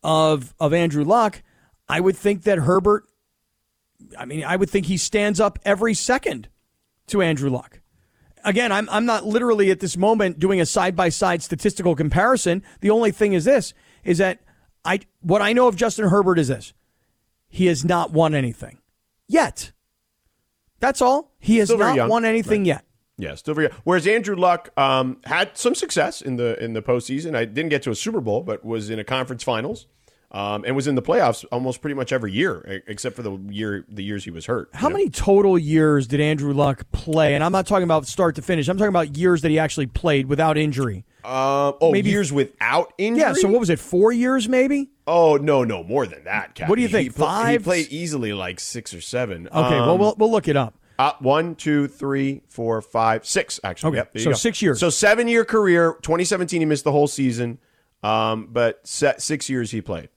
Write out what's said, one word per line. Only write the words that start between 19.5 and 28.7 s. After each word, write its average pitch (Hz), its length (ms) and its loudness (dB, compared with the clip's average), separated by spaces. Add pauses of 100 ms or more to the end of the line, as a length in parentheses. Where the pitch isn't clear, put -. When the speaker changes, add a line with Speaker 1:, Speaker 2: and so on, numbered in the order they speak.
Speaker 1:
That's 262 200 0
all. 254 380 2
He 220 200 2
has 208 100 2
Speaker 2:
Still 226 100 4
very 214 120 4
Speaker 1:
not 285 60 2
Speaker 2:
young. 233 140 2
Speaker 1:
won 226 160 2
anything 214 360 0
Speaker 2:
Right. 185 60 0
Speaker 1:
yet. 139 160 -2 (320)
Speaker 2:
Yeah, 76 200 -10
still - 180 -6
very 151 140 2
young. - 160 -6
Whereas 175 240 2
Andrew 208 280 0
Luck, 175 400 0
um, 131 480 0
had 175 320 -4
some - 180 0
success - 460 -2
in 131 160 -6
the, 120 260 -2
in 117 120 -6
the 110 80 -4
postseason. 135 540 -4
I 113 100 0
didn't 143 240 -4
get 143 140 -2
to 127 60 -4
a 110 40 -2
Super 214 260 -4
Bowl, 113 220 -2
but 107 220 -8
was 110 260 -6